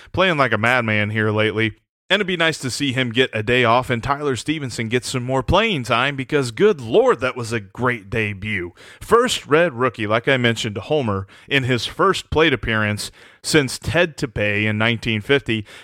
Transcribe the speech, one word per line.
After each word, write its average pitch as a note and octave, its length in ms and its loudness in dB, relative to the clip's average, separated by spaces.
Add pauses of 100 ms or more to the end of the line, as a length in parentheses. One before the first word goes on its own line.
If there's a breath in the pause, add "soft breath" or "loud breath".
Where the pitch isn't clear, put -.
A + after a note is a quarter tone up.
(120 loud breath)
playing F3 240 2
like B2+ 160 2
a G#2 60 -12
madman A2 500 2
here G#2+ 220 0
lately, G#2+ 460 0 (340)
and G3+ 100 2
it'd G3 60 -4
be F3+ 100 -4
nice D#3+ 220 0
to B2+ 120 -6
see C#3 220 -2
him B2+ 180 -2
get B2 220 2
a A2 100 -4
day B2 220 2
off A#2+ 240 4
and A#2 140 -2
Tyler C#3 340 -2
Stevenson C3 520 -6
get B2 160 0
some B2+ 180 -6
more B2+ 200 -2
playing F#3 420 0
time B2+ 300 0
because, C3 360 -2
good D3+ 320 2
Lord, F3+ 380 2
that B2+ 160 -4
was A#2 160 -6
a A#2 80 -2
great G#2 500 -4
debut. G#2 600 -4 (280 loud breath)
First - 460 2
Red D#3+ 260 4
rookie, A#2 340 -2
like A2+ 220 0
I C3+ 80 4
mentioned, A#2 400 0
homer G#2+ 500 -2 (220 loud breath)
in C3+ 160 0
his B2 220 0
first - 420 0
plate D3+ 240 2
appearance G#2+ 580 -2 (300 loud breath)
since - 380 0
Ted E3 380 0
Tepe G#2+ 500 -2
in G#2+ 120 0
nineteen A2+ 420 0
fifty, A2+ 440 0 (200 loud breath)